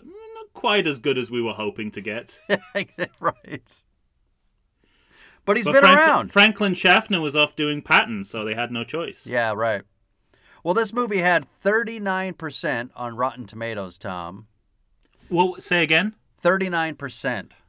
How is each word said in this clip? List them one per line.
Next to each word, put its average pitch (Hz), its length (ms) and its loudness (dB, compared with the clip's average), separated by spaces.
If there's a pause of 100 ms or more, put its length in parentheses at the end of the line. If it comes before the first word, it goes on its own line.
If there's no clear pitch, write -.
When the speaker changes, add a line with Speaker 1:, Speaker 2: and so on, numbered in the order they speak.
Speaker 1:
mm, - 40 -20 (300)
not 453 200 -20
quite 208 320 0
as 143 120 -4
good 131 200 -2
as 117 120 -6
we 120 120 -4
were 113 100 -4
hoping 104 400 -6
to 107 100 -12
get. 107 360 -10 (100)
Speaker 2:
<laughs> 202 100 0 (600)
Right. - 640 -8 (1600)
But 208 140 2
he's 226 80 -2
Speaker 1:
But - 80 0
Speaker 2:
been 277 80 10
Speaker 1:
Frank-, 294 180 10
Speaker 2:
around. 226 320 4
Speaker 1:
Franklin 202 420 4
Schaffner 185 460 2
was 147 160 -4
off 151 180 2
doing 147 280 -4
Patton, 117 420 0
so 110 200 -8
they 110 100 -4
had 117 180 -6
no 117 100 -4
choice. - 460 -10
Speaker 2:
Yeah, 117 240 0
right. 107 300 0 (840)
Well, 175 100 0
this 214 180 0
movie 226 260 -2
had 170 280 2 (140)
thirty-nine 202 760 -2
percent 135 600 -6
on 120 180 -8
Rotten 123 320 -4
Tomatoes, 107 500 -8
Tom. 92 520 -10 (840)
Speaker 1:
Well, 175 300 2
say 170 240 0
again? 165 320 0 (240)
Speaker 2:
Thirty-nine 175 560 0
percent 127 560 -8 (160)